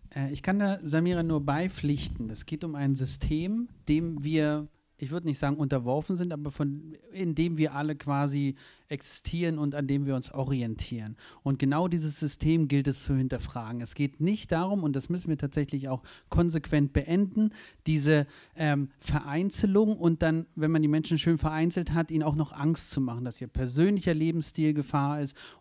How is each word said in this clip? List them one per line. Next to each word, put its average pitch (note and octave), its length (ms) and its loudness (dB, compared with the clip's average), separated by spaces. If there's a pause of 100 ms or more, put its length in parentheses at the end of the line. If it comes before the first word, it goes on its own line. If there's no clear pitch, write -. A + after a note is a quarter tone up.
(140)
Äh, C3+ 160 -2
ich C#3 140 -8
kann G3 160 0
da G3 200 0
Samira E3 440 2
nur D#3 200 0
beipflichten. D3 840 -2
Es - 160 -10
geht D#3 160 -8
um D#3 140 -6
ein C#3 180 2
System, E3 720 -2 (200)
dem D#3 340 0
wir, D3+ 460 0 (300)
ich C3+ 120 -8
würd E3+ 140 -6
nicht D3 160 -2
sagen C#3+ 160 0
unterworfen C#3 600 0
sind, F3 160 -2
aber D3+ 200 -6
von, D3+ 420 -4 (180)
in F#3 220 -2
dem E3 240 0
wir D3+ 160 2
alle D3 220 -2
quasi C#3 580 0 (340)
existieren E3 720 -4
und C#3+ 160 0
an C#3+ 120 -2
dem C#3 200 2
wir C3+ 80 0
uns B2+ 180 -4
orientieren. A#2 840 -4 (260)
Und C#3 160 0
genau D3 300 2
dieses D#3 320 -2
System D#3 480 2
gilt C#3 200 2
es C3 160 -2
zu C#3 100 0
hinterfragen. A#2+ 640 -4
Es A#2 140 -10
geht C#3+ 260 -2
nicht G3 320 0
darum, F#3+ 300 0
und D3 120 0
das C3+ 140 -4
müssen F3 200 -4
wir D#3 100 0
tatsächlich C#3 500 -2
auch C3 140 -4 (260)
konsequent D#3 640 2
beenden, G3 580 2 (360)
diese, D3+ 400 4 (280)
ähm, C#3+ 440 0
Vereinzelung F#3+ 960 2
und E3 260 2
dann, D#3+ 320 2
wenn D#3 160 0
man D#3+ 120 4
die D3 60 4
Menschen D#3 300 2
schön E3 200 2
vereinzelt D#3+ 560 0
hat, E3 160 0
ihnen D#3 120 0
auch D3+ 140 0
noch D#3 160 -2
Angst D#3 380 -2
zu C#3 100 -2
machen, B2 240 -4
dass A#2+ 160 -8
ihr B2 80 -10
persönlicher E3 680 2
Lebensstil D#3 600 0
Gefahr D3 460 0
ist C#3 160 -6 (240)